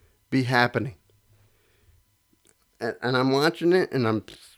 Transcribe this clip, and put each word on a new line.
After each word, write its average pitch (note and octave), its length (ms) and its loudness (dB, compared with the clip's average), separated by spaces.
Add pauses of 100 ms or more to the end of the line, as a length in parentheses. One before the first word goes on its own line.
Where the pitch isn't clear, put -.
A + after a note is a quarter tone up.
(300)
be C3 140 0
happening." A#2+ 520 -2 (1800)
And, A2+ 220 -6
and B2 140 0
I'm C3 140 2
watching E3 420 2
it, F3+ 200 2
and B2+ 140 0
I'm A2 180 0 (340)